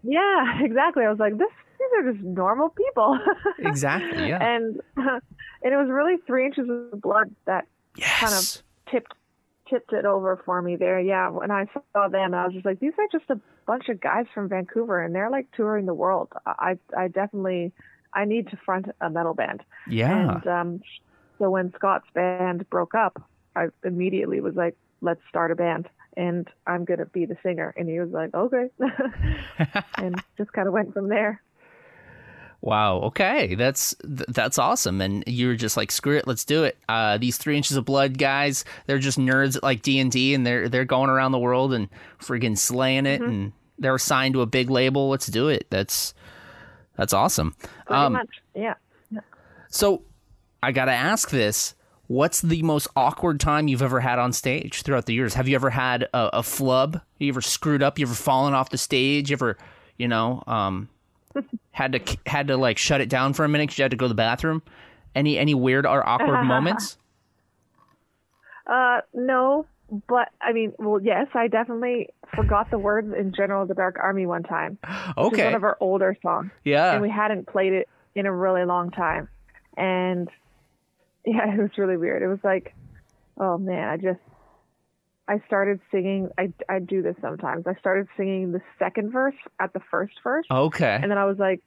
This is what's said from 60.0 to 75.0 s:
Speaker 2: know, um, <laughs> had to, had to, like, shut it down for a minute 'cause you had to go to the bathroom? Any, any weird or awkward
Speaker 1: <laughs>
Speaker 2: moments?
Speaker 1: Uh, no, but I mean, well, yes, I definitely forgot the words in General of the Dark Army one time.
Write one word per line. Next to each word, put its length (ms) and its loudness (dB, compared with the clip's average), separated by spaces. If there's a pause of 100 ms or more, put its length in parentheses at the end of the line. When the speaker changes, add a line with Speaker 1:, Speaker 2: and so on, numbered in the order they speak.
Speaker 2:
know, 380 0
um, 440 -2 (440)
<laughs> 360 -8
had 240 -2
to, 320 -4
had 220 0
to, 100 2
like, 180 2
shut 240 2
it 80 0
down 240 2
for 140 0
a 20 2
minute 220 2
'cause 80 -10
you 60 2
had 80 2
to 40 -2
go 80 0
to 60 2
the 40 0
bathroom? 460 0 (540)
Any, 240 2
any 160 4
weird 320 4
or 200 4
awkward 360 2
Speaker 1:
<laughs> 20 0
Speaker 2:
moments? 540 0 (1700)
Speaker 1:
Uh, 340 4 (140)
no, 500 2 (420)
but 220 2 (140)
I 100 0
mean, 260 0
well, 220 0
yes, 340 2
I 140 2
definitely 640 -2 (260)
forgot 340 2
the 80 0
words 400 0
in 140 -2
General 300 0
of 60 -4
the 60 -2
Dark 280 0
Army 240 0
one 160 -2
time. 340 -4 (400)